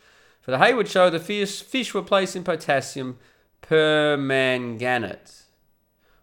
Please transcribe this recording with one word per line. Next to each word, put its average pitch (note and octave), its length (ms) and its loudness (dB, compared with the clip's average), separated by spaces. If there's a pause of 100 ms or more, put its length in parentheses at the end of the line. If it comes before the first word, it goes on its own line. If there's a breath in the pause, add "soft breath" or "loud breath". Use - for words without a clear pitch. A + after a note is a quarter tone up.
(400 soft breath)
For B2+ 120 -8
the C3 60 0
Hayward G#3 300 4
show, F3+ 220 4
the E3 80 -4
fish, G3+ 440 -6
fish - 300 -6
were F#3+ 100 -4
placed F#3+ 340 0
in F3+ 80 -8
potassium C#3 760 -4 (440 soft breath)
permanganate." C3 1800 0 (800)